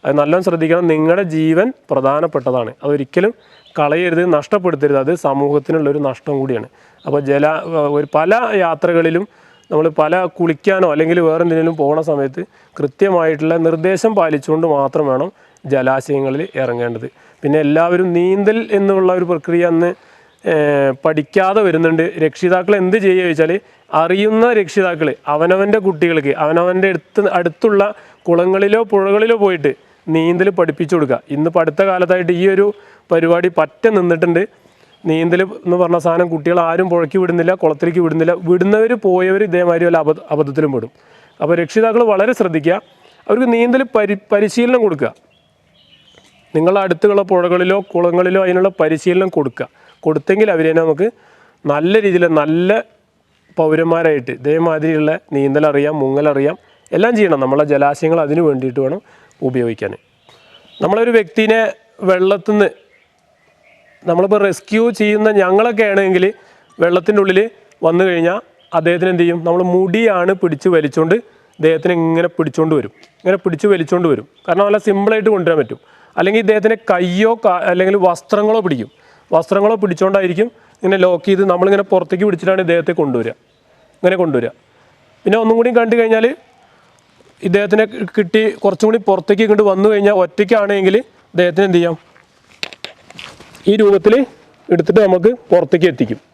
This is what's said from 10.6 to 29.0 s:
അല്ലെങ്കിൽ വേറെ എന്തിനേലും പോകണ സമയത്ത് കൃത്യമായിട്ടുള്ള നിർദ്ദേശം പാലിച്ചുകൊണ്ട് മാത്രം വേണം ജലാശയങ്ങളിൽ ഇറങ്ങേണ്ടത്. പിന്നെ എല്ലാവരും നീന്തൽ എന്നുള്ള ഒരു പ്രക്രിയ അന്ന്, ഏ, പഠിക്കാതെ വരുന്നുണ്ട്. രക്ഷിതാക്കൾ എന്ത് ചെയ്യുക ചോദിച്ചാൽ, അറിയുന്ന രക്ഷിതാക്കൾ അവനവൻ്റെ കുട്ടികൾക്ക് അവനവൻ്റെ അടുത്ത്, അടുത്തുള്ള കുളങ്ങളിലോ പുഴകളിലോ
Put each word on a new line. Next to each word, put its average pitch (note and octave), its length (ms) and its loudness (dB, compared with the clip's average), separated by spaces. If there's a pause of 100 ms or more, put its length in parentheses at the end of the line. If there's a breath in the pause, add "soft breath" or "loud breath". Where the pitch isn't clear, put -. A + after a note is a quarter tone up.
അല്ലെങ്കിൽ E3 340 2
വേറെ D#3+ 180 0
എന്തിനേലും D#3+ 360 0
പോകണ D3 280 0
സമയത്ത് C#3 340 -4 (360 soft breath)
കൃത്യമായിട്ടുള്ള D#3+ 760 0 (120)
നിർദ്ദേശം F3+ 520 0
പാലിച്ചുകൊണ്ട് D#3 540 0
മാത്രം C#3 380 0
വേണം C#3 180 -2 (440 soft breath)
ജലാശയങ്ങളിൽ C3+ 720 -2 (200)
ഇറങ്ങേണ്ടത്. A#2+ 440 -6 (360 soft breath)
പിന്നെ D3 240 0
എല്ലാവരും F3 500 2
നീന്തൽ G3 420 0 (200)
എന്നുള്ള F#3+ 400 2
ഒരു F3+ 120 -2
പ്രക്രിയ E3+ 400 -2
അന്ന്, E3+ 200 0 (600 soft breath)
ഏ, - 20 0 (500)
പഠിക്കാതെ F#3 640 0
വരുന്നുണ്ട്. E3 360 0 (200)
രക്ഷിതാക്കൾ F3+ 480 0 (100)
എന്ത് F#3 220 0
ചെയ്യുക F#3 220 2
ചോദിച്ചാൽ, D#3+ 260 0 (500 soft breath)
അറിയുന്ന G#3 420 2 (160)
രക്ഷിതാക്കൾ E3+ 480 -2 (260)
അവനവൻ്റെ F#3+ 520 2
കുട്ടികൾക്ക് D#3+ 460 0 (120)
അവനവൻ്റെ F3+ 500 0
അടുത്ത്, F#3 280 -4 (160)
അടുത്തുള്ള G3 440 0 (460 loud breath)
കുളങ്ങളിലോ G3 540 2 (100)
പുഴകളിലോ G#3 520 0